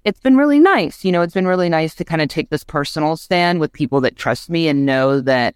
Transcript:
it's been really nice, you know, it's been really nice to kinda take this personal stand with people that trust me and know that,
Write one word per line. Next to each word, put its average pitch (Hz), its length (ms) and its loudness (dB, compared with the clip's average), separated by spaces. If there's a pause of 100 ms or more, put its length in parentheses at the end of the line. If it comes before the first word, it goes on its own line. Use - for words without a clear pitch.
it's 202 140 -4
been 262 180 4
really 285 200 2
nice, 320 460 2
you 185 80 0
know, 175 80 2
it's 175 140 -2
been 185 120 0
really 185 220 0
nice 160 280 -2
to 175 80 -6
kinda 156 220 -2
take 147 220 -6
this - 160 -6
personal 156 540 -4
stand 175 420 -2
with 151 140 -4
people 139 260 -2
that 127 160 -2
trust - 320 -6
me 165 200 0
and 139 180 0
know 135 340 0
that, 127 360 0